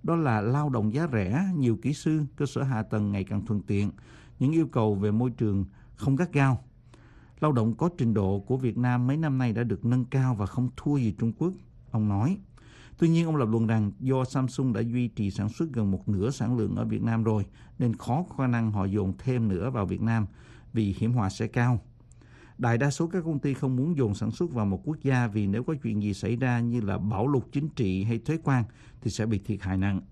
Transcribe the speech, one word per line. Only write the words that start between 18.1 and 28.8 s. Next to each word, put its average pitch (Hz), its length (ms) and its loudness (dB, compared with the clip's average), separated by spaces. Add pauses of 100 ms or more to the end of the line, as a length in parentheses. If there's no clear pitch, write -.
có - 80 -16
khả 135 100 0
năng 117 260 2
họ 98 120 0
dồn 95 340 0
thêm 123 300 0
nữa 101 220 0
vào 107 160 0
Việt 92 160 -2
Nam 110 240 2 (460)
vì 101 260 0
hiểm 113 140 0
họa 101 180 0
sẽ 113 160 -4
cao. 120 340 0 (800)
Đại 117 200 2
đa 139 120 2
số 170 160 -2
các 175 180 -4
công 160 140 -2
ty 139 160 0
không 131 220 -2
muốn 151 200 0
dồn 110 180 2
sản 110 160 -2
xuất 175 220 -4
vào 110 140 0
một 95 180 0
quốc 151 180 -4
gia 127 240 2
vì 107 200 -2
nếu 107 160 0
có 120 200 -2
chuyện 107 200 -2
gì 104 120 0
xảy 113 220 -2
ra 123 240 0
như 120 200 0
là 98 180 -2
bão 104 280 0
lụt 139 160 2 (100)
chính 156 160 -2
trị 98 360 0
hay 113 140 0
thuế 156 260 -2
quan 127 200 2 (360)